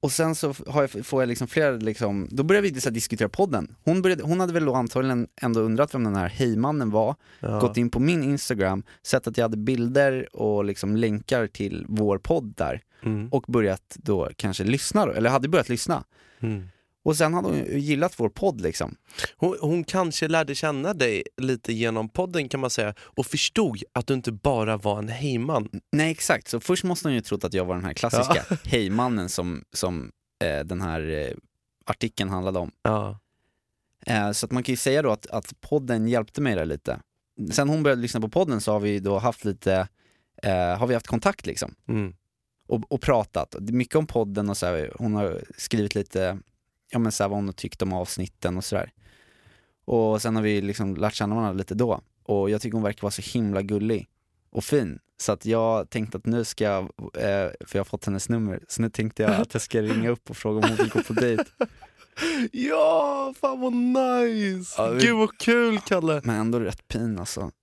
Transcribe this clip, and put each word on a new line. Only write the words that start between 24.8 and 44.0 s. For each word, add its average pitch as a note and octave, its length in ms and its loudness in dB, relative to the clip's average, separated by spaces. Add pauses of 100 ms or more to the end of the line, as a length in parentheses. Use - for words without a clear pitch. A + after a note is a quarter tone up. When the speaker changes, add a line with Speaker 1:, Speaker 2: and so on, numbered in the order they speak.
Speaker 2:
en G#2 100 -6
hejman. B2 640 -2
Speaker 1:
N-, G2 80 -10 (100)
nej, D#3 200 2
exakt. - 360 0
Så A#2 120 -2
först F3+ 240 0
måste E3+ 240 -2
hon C#3+ 80 0
ju A2+ 60 0
trott G#2 220 -4
att E2+ 100 -2
jag F#2 120 2
var F2+ 100 -2
den F2+ 100 -6
här D#2 80 -4
klassiska A#2+ 560 2
Speaker 2:
Ja. F3+ 100 0
<laughs> - 60 -14
Speaker 1:
hejmannen A2 640 0
som, F2 340 -6 (100)
som, E2+ 380 -4 (320)
eh, D2+ 220 -2
den F2+ 160 -4
här, D#2+ 280 -4
eh, D2+ 220 -4 (540)
artikeln G2+ 440 -4
handlade F#2+ 300 -2
om. F2 120 -6 (120)
Speaker 2:
Ja. G#2 360 0 (840)
Speaker 1:
Eh, G#2 260 0
så G#2 140 -2
att - 60 -6
man B2 120 -2
kan C3 100 -2
ju A#2+ 40 -2
säga C#3 240 2
då C3+ 100 2
att, - 160 -4
att - 340 -8
podden B2 460 0
hjälpte A#2 340 0
mig B2 140 2
där E2 100 0
lite. D2 340 -4 (520)
Sen C#3+ 180 2
hon D#3 140 2
började C3+ 180 4
lyssna A#2 200 -2
på A2 80 -2
podden D3 320 2
så G#2+ 100 0
har G#2+ 80 4
vi G#2 200 0
då G2 200 2
haft A#2 260 -2
lite, F#2+ 420 0 (560)
eh, F2+ 340 2
har A#2+ 100 0
vi B2 60 2
haft A#2 140 -2
kontakt - 380 0
liksom. - 300 -6 (120)
Speaker 2:
Mm. G#2 260 -2 (540)
Speaker 1:
Och, A2 240 -2
och C#3 100 -2
pratat. A2 580 0
Det G#2 120 -6
är A#2+ 40 0
mycket B2 200 0
om D#3 120 4